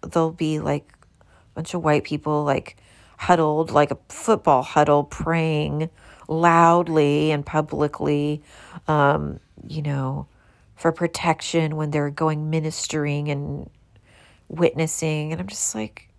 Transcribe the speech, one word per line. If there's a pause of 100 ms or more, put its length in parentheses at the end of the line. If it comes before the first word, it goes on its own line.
they'll
be,
like, (360)
a
bunch
of
white
people,
like, (400)
huddled,
like
a (120)
football
huddle,
praying (380)
loudly
and
publicly, (460)
um, (280)
you
know, (480)
for
protection
when
they're
going
ministering
and (800)
witnessing.
And
I'm
just
like